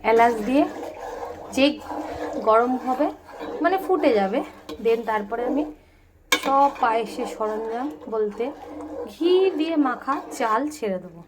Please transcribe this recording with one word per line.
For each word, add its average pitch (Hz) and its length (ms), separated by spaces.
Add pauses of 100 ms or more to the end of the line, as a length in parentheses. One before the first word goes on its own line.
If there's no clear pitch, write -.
(100)
এলাচ 233 220 (140)
দিয়ে 269 160 (920)
যে 262 100 (840)
গরম 233 220 (140)
হবে, 254 220 (560)
মানে 359 220
ফুটে 320 240 (100)
যাবে, 196 200 (440)
then 226 160 (100)
তারপরে 220 320 (100)
আমি 285 120 (800)
সব 277 260 (140)
পায়েসের 226 520
সরঞ্জাম 220 520 (260)
বলতে 214 300 (680)
ঘি 339 200 (280)
দিয়ে 320 160 (120)
মাখা 254 280 (220)
চাল 226 240 (160)
ছেড়ে 190 280
দেবো। 170 220